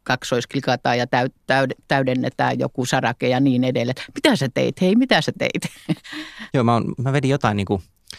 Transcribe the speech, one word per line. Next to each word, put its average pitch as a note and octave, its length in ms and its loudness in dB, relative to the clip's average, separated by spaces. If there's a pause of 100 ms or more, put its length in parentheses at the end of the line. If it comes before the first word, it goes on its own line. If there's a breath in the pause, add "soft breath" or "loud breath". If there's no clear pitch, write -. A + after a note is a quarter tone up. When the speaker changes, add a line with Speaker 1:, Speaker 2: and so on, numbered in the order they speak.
Speaker 1:
kaksoisklikataan B2 960 -2
ja B2 100 0
täy-, B2+ 220 0 (180)
täyd-, C3 280 2 (120)
täydennetään B2+ 720 0
joku C3 260 -4
sarake B2 420 0
ja B2+ 120 2
niin B2+ 240 4
edelleen. B2 320 -2 (200 loud breath)
"Mitä C#4 200 4
sä C3+ 180 -2
teit? C3 280 -2
Hei, F#3 140 4
mitä A#3 260 4
sä - 160 -4
teit?" - 600 -4 (160)
<laughs> - 400 -12
Speaker 2:
Joo, C3 100 2
mä A#2 100 4
oon, A2+ 240 0
mä C3 160 -2
vedin C3+ 180 0
jotain A#2 260 2
niinku G2 240 0 (380 loud breath)